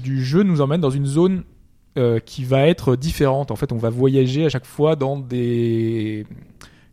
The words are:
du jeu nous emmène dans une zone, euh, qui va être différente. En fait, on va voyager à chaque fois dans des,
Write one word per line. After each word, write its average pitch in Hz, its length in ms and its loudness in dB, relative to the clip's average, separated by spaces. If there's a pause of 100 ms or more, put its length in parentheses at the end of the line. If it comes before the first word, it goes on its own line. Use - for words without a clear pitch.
du 131 200 -4
jeu 143 200 2
nous 180 180 2
emmène 143 200 0
dans 143 100 2
une 143 160 -2
zone, 175 380 0 (520)
euh, 120 220 2
qui - 260 -8
va 135 220 2
être 160 300 2
différente. 139 540 -2
En 110 60 -4
fait, - 160 -6
on 117 60 -4
va 113 120 -2
voyager 131 540 2
à 156 60 0
chaque 131 160 -6
fois 156 300 0
dans 139 220 -4
des, 113 1080 -2 (680)